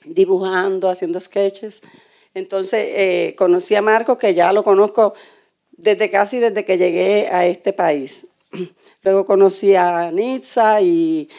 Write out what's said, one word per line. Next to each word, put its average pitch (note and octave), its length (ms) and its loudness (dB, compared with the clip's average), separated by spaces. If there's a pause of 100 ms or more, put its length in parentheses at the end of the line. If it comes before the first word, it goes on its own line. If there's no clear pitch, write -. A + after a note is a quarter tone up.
dibujando, F#3 840 -2
haciendo F3+ 280 -4
sketches. G3+ 600 -6 (540)
Entonces, F#3+ 580 -4
eh, F3+ 440 -2
conocí F3+ 380 2
a G#3 80 2
Marcos, A3+ 360 2
que G3 160 0
ya F3 180 2
lo G3+ 120 0
conozco G3+ 500 2 (580)
desde G#3 380 -2
casi G3+ 280 0
desde G#3+ 260 -2
que F#3+ 140 0
llegué F3+ 500 0
a F3+ 180 0
este F3+ 260 -2
país. D3+ 560 -4 (240)
<clears throat> - 500 -14
Luego G3 240 2
conocí G3 480 4
a F3 360 0
Nitza A3 680 0
y, E3 480 0 (100)